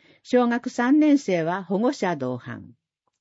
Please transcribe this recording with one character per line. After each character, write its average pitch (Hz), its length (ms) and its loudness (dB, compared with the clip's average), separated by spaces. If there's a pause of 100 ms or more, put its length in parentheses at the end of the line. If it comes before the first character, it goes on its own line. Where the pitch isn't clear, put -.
(220)
小 247 240 2
学 240 240 -4
三 262 300 2
年 294 180 4
生 180 240 -2
は 180 220 -4
保 190 160 -2
護 240 120 0
者 185 220 -4
同 127 240 -6
伴。 117 360 -16 (460)